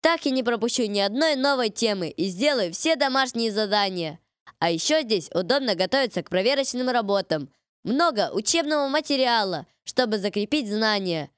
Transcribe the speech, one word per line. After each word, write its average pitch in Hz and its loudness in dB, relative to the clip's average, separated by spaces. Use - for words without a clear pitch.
Так 330 0
я 285 2
не 262 -2
пропущу 233 0
ни 202 -2
одной 262 0
новой 262 0
темы 196 -2
и - -4
сделаю 196 0
все 320 0
домашние 254 0
задания. 196 -2
А 170 2
ещё 170 2
здесь 208 0
удобно 226 2
готовиться 185 0
к - -16
проверочным 254 0
работам. 196 0
Много 262 2
учебного 294 0
материала, 247 0
чтобы 220 0
закрепить 208 -2
знания. 202 0